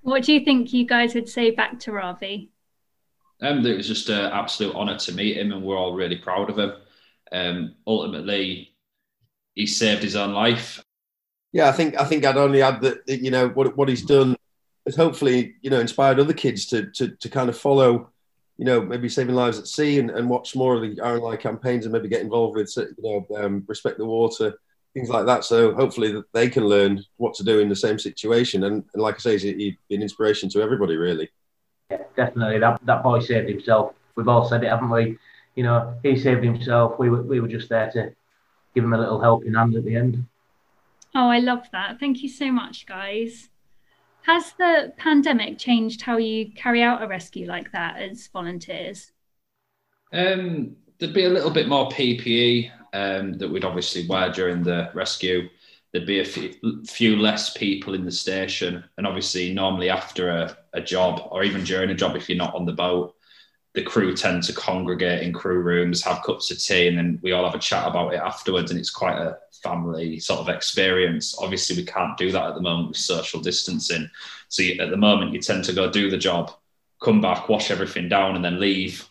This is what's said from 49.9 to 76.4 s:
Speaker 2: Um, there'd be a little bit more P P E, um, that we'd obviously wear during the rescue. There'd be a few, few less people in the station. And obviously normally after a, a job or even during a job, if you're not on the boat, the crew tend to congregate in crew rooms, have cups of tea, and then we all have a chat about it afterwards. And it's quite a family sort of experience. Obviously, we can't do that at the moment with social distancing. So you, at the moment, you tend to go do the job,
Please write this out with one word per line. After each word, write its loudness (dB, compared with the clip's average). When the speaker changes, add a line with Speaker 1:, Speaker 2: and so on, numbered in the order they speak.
Speaker 2:
Um, -2
there'd -8
be 4
a 2
little 2
bit 0
more 2
P 0
P 0
E, 2
um, -4
that -6
we'd -4
obviously -4
wear 0
during -2
the -2
rescue. -2
There'd -4
be 0
a 0
few, -8
few 2
less 0
people -4
in -4
the -6
station. -4
And -4
obviously -4
normally 0
after -2
a, -4
a -4
job 0
or -2
even -2
during -2
a -2
job, 0
if -8
you're -2
not -4
on -4
the -2
boat, -2
the -4
crew 0
tend 0
to -4
congregate -2
in -4
crew -2
rooms, 0
have -2
cups -4
of -8
tea, 2
and 2
then 0
we 0
all 2
have -2
a -6
chat -2
about -2
it -2
afterwards. -2
And -4
it's -6
quite -2
a -6
family -6
sort -4
of -4
experience. 0
Obviously, -4
we -4
can't -4
do -2
that -2
at -6
the -8
moment -2
with -10
social -4
distancing. -4
So -2
you, 0
at -2
the -2
moment, 4
you -6
tend -2
to -2
go 2
do 2
the -2
job, 0